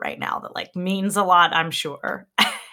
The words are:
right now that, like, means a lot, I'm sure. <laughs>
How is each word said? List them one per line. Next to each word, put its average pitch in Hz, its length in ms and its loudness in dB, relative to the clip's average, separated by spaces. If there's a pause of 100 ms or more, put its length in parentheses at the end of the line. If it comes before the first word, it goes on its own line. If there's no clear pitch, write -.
right - 160 -6
now - 220 -6
that, - 140 -14
like, - 200 -10
means 190 420 -2
a 208 60 2
lot, 175 320 6
I'm 165 160 0
sure. - 560 -8 (120)
<laughs> - 80 6 (260)